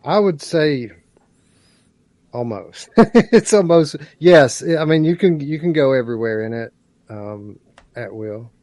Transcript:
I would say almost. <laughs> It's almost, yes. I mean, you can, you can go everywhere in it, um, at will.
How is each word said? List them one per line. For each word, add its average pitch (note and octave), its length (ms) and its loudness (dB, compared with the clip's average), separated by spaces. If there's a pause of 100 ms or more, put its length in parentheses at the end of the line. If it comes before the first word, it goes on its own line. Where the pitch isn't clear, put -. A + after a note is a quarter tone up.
I E3 160 0
would F#3 220 -2
say D3 500 -2 (1400)
almost. A2+ 600 -10
<laughs> - 40 2 (160)
It's A3+ 400 2
almost, E3+ 420 2 (220)
yes. D#3 460 4
I D#3+ 220 -2
mean, D#3 180 2
you E3+ 120 0
can, F3 240 0
you D3 200 -8
can E3 140 -2
go C#3 200 2
everywhere A2+ 520 -4
in A2+ 80 -8
it, A#2 200 -10 (360)
um, G#2 500 -16 (360)
at G#2+ 180 -14
will. A2 380 -12 (120)